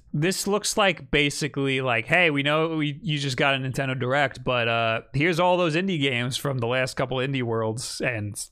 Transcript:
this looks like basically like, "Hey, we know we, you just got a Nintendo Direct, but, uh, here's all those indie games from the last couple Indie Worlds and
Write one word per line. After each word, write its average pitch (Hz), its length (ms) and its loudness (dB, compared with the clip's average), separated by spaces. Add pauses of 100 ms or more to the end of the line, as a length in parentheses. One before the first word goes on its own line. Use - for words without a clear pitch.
(120)
this 170 340 0
looks 202 300 0
like 180 340 2
basically 139 720 0
like, 120 260 0
"Hey, 170 240 4
we 139 120 0
know 160 340 0
we, 147 260 -2
you 151 160 -2
just 139 180 -2
got 143 180 2
a 135 40 -2
Nintendo 131 400 -4
Direct, 127 440 0
but, 123 260 0
uh, 117 340 0 (120)
here's 156 260 2
all 180 160 4
those 170 200 2
indie 185 240 0
games 123 360 0
from 139 220 -2
the 117 80 -2
last 127 280 0
couple 131 240 -2
Indie 131 240 0
Worlds 113 580 -2
and 110 380 -4 (140)